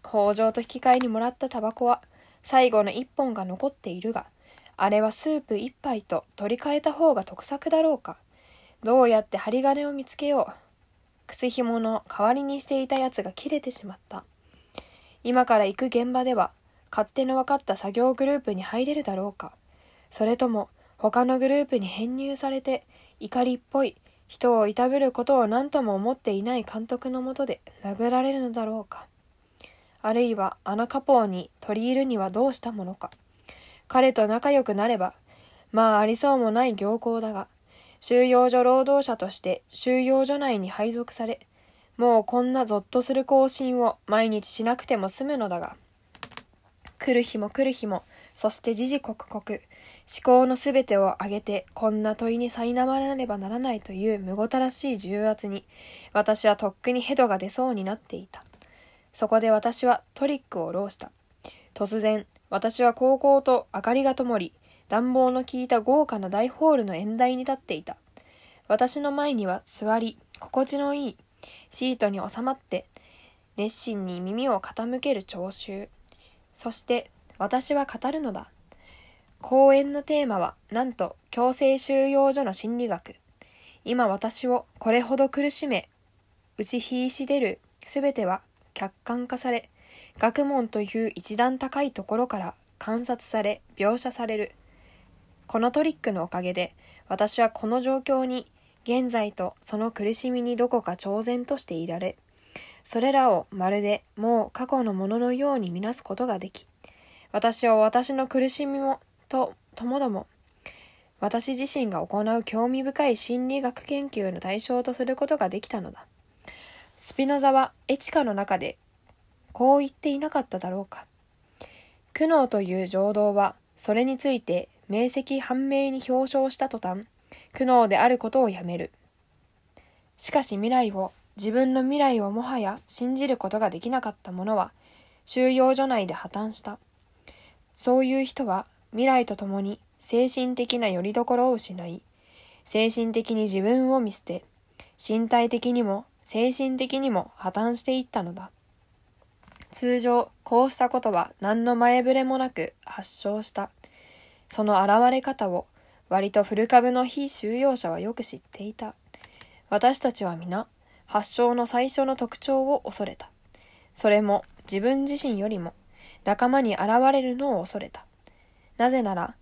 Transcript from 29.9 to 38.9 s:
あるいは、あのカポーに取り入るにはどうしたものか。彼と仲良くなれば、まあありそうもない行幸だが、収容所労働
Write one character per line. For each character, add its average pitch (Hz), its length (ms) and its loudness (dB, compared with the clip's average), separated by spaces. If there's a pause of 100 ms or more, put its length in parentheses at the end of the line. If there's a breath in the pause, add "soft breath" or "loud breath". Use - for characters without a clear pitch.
あ 220 100 0
る 233 100 2
い 233 120 2
は、 196 280 -2
あ 202 140 -4
の 233 100 -2
カ 277 140 -4
ポ 269 200 6
ー 214 60 4
に 185 240 -6 (100)
取 214 200 -4
り 226 80 -2
入 254 120 2
る 277 40 2
に 247 140 0
は 190 120 -2
ど 220 180 2
う 269 40 0
し - 80 -12
た 233 100 -8
も 208 140 -8
の 185 100 -10
か。 - 160 -12 (800 loud breath)
彼 262 240 6
と 214 160 2
仲 240 240 0
良 277 100 6
く 214 120 -2
な 202 120 0
れ 233 120 0
ば、 185 160 -4 (580 soft breath)
ま 220 240 4
あ 208 40 6
あ 214 60 4
り 226 100 0
そ 277 180 4
う 262 40 4
も 226 120 2
な 240 160 2
い 233 80 0
行 202 240 -2
幸 226 220 -4
だ 220 120 -6
が、 202 160 -10 (580 soft breath)
収 247 200 6
容 247 240 6
所 247 120 4
労 254 220 6
働 277 180 4